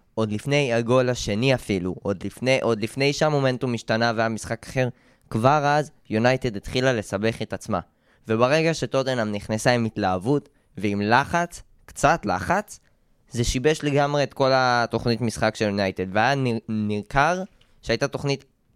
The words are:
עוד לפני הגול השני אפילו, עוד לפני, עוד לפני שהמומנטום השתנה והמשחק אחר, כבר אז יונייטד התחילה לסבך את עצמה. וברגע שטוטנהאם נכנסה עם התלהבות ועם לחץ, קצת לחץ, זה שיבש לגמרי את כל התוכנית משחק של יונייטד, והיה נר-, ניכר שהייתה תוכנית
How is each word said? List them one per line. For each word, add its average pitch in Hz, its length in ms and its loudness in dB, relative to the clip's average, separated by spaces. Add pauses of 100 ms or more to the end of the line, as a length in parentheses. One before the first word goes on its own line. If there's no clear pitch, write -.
(140)
עוד 110 180 -2
לפני 139 420 0
הגול 123 360 2
השני 120 460 0
אפילו, 92 460 -2
עוד 98 220 -4
לפני, 123 380 0
עוד 113 220 0
לפני 139 300 0
שהמומנטום 135 600 0
השתנה 117 420 0
והמשחק 113 500 -4
אחר, 127 240 -2 (400)
כבר 139 360 2
אז 147 260 0 (180)
יונייטד 120 480 0
התחילה 127 360 0
לסבך 107 480 -2
את 107 120 -10
עצמה. 95 260 -4 (480)
וברגע 139 460 2
שטוטנהאם 127 580 -2
נכנסה 107 400 0
עם 120 140 2
התלהבות 104 640 0 (280)
ועם 101 240 0
לחץ, 135 600 0 (240)
קצת - 400 0
לחץ, 95 540 -4 (500)
זה 117 140 -2
שיבש 147 400 0
לגמרי 143 400 2
את 127 100 -4
כל 131 200 2
התוכנית 120 680 2
משחק 110 340 -2
של 110 100 -2
יונייטד, 98 460 -2
והיה 113 240 2
נר-, 123 220 0 (120)
ניכר 110 760 0 (380)
שהייתה 117 260 -2
תוכנית 139 380 -4 (300)